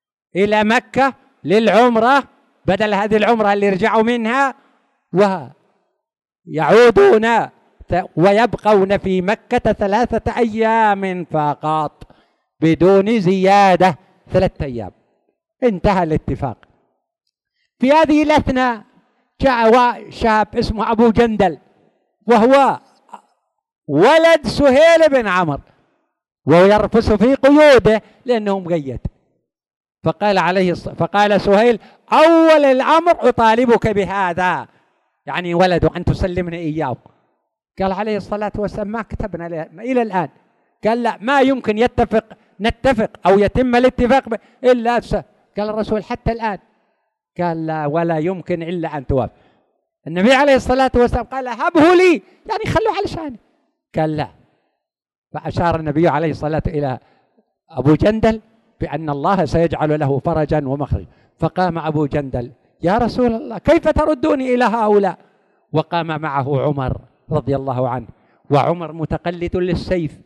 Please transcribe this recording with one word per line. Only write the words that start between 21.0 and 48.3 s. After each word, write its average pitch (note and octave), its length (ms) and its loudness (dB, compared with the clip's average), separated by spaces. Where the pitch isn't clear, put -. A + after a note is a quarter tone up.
جندل، G3+ 460 0
وهو A#3+ 520 4
ولد D4+ 600 4
سهيل D#4 600 4
بن B3+ 180 0
عمرو، F3 340 -2
وهو E3+ 200 6
يرفس G#3 460 2
في A3 240 2
قيوده C4+ 640 6
لأنه G#3+ 340 -2
مقيد. D#3+ 400 -6
فقال G3+ 340 -2
عليه F3+ 360 0
الص-، - 160 -10
فقال G3+ 520 0
سهيل: G#3 380 2
"أول D#4+ 520 6
الأمر C4+ 640 2
أطالبك A#3 580 2
بهذا"، F3+ 800 -4
يعني E3+ 280 -6
ولده، F3 440 2
"أن F3 80 -10
تسلمني F3 520 -4
إياه". D#3 400 -6
قال F#3+ 120 -2
عليه G#3 260 -4
الصلاة G#3 400 -8
والسلام: G#3 300 -6
"ما A3 140 -8
كتبنا E3+ 480 -10
له E3 120 -8
إلى A#3 400 -4
الآن". F#3 280 -4
قال: A#3 200 -2
"لا، A3+ 180 -4
ما C4+ 200 0
يمكن B3+ 360 0
يتفق، A3 480 -2
نتفق A3+ 480 -2
أو G3 140 4
يتم A#3+ 360 0
الاتفاق B3+ 540 0
ب-، A3 80 -4
إلا A#3+ 360 0
س-". - 160 -6
قال G#3 120 -4
الرسول: G#3+ 340 -4
"حتى A#3+ 280 -6
الآن". A3+ 260 -6
قال: E3 260 -4
"لا، D#3 200 -4
ولا E3 320 -2
يمكن E3+ 460 -6